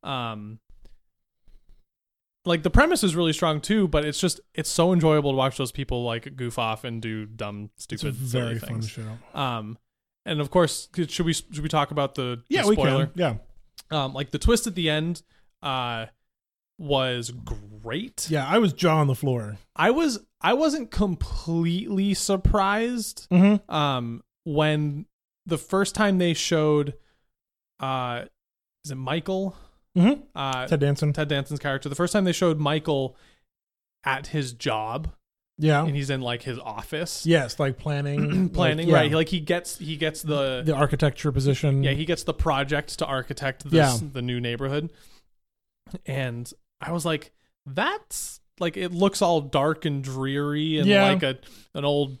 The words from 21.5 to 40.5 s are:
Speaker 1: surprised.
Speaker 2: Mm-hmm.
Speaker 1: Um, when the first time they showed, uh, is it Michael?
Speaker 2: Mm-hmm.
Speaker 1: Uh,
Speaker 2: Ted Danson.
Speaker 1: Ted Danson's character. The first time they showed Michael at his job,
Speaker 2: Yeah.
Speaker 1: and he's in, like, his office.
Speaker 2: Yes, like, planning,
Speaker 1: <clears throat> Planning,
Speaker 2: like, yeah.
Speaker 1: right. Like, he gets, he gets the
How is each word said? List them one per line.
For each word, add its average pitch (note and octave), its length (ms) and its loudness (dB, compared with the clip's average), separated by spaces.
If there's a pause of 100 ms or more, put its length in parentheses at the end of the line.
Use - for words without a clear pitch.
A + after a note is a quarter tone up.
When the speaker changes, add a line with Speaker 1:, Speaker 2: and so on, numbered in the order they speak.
Speaker 1:
surprised. G#3 1160 0
Speaker 2:
Mm-hmm. G3 400 6
Speaker 1:
Um, B2+ 520 -2 (220)
when D3+ 600 0 (400)
the E3 140 -2
first F#3+ 340 0
time G3+ 240 2
they F3 160 2
showed, D3+ 640 0 (840)
uh, B2+ 440 -4 (600)
is D3+ 60 -14
it C#3 60 -8
Michael? E3+ 600 -4 (400)
Speaker 2:
Mm-hmm. F3+ 260 6 (120)
Speaker 1:
Uh, C3 340 -4
Speaker 2:
Ted D#3+ 120 2
Danson. C#3+ 340 2
Speaker 1:
Ted D3+ 140 -2
Danson's C#3+ 320 -4
character. C3+ 300 -4
The C#3 60 -8
first F3 180 -2
time G#3 100 4
they F3+ 80 4
showed E3 280 2
Michael D3 560 0 (880)
at C3+ 220 -2
his C3+ 260 -4
job, A#2 580 -4 (480)
Speaker 2:
Yeah. D3+ 260 4
Speaker 1:
and D3 100 -2
he's C#3 140 -4
in, C3+ 120 -2
like, A#2+ 220 -4
his B2 140 -8
office. B2 720 -8
Speaker 2:
Yes, D3+ 320 4
like, C3+ 180 0
planning, D3 720 0
Speaker 1:
<clears throat> F#3+ 40 -12
Planning, E3 340 2
Speaker 2:
like, E3 60 6
yeah. - 20 8
Speaker 1:
right. D#3 160 6
Like, D#3+ 180 2
he F#3 120 0
gets, F3 360 -4
he D#3 200 -8
gets D#3 260 -2
the C#3 420 -2